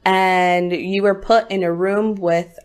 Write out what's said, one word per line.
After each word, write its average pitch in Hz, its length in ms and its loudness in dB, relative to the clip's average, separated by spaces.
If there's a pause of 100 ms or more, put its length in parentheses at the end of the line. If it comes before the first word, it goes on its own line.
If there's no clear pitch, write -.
and 180 680 2
you 185 300 -2
were 202 140 2
put 226 340 0
in 190 140 -2
a 170 100 0
room 202 420 -2
with, 170 500 -4